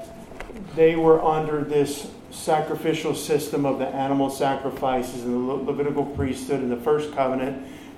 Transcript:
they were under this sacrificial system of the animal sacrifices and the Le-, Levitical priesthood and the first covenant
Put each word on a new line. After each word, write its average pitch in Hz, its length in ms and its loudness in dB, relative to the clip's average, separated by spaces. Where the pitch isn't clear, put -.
they 160 180 8
were 160 300 6
under 151 400 2
this 147 460 0
sacrificial 156 840 0
system 147 540 0
of 127 140 2
the 127 80 -2
animal 135 420 0
sacrifices 131 960 -2
and 123 100 0
the 123 40 0
Le-, 131 260 -2
Levitical 143 420 -2
priesthood 139 540 -2
and 123 100 -2
the 120 60 0
first 147 360 0
covenant 131 540 -2